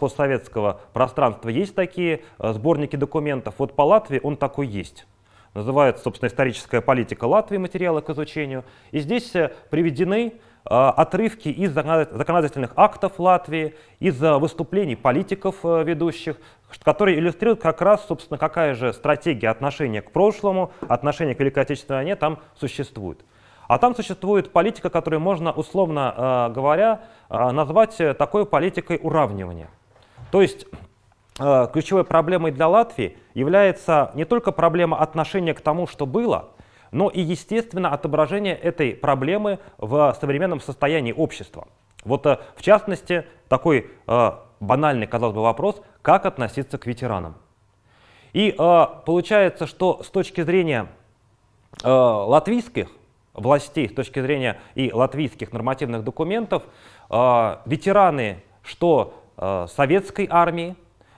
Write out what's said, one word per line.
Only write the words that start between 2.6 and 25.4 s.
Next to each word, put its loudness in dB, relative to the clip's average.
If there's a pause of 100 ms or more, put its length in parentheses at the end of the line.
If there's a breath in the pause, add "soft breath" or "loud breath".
документов. -4
Вот -4
по 2
Латвии 2
он -4
такой -4
есть. -12 (460 soft breath)
Называется, 2
собственно, -4
«Историческая -2
политика -2
Латвии. 0
Материалы -2
к -12
изучению». -8 (260 soft breath)
И -4
здесь, -4
э, 2 (180 loud breath)
приведены, 0 (340 soft breath)
э, 0
отрывки 2
из -2
законодат-, 0
законодательных -2
актов 2
Латвии, 0 (260 soft breath)
из, -2
э, 4
выступлений -2
политиков, -2
э, 2
ведущих, -4 (340 soft breath)
ш-, -20
которые 4
иллюстрируют 0
как 0
раз, 4
собственно, -8
какая 0
же -2
стратегия 0
отношения -4
к -20
прошлому, 0 (160 loud breath)
отношения -2
к -8
Великой 0
Отечественной -4
войне -4
там -4 (180 loud breath)
существует. -10 (440 soft breath)
А 4
там 4
существует -2
политика, 0
которую -2
можно, -2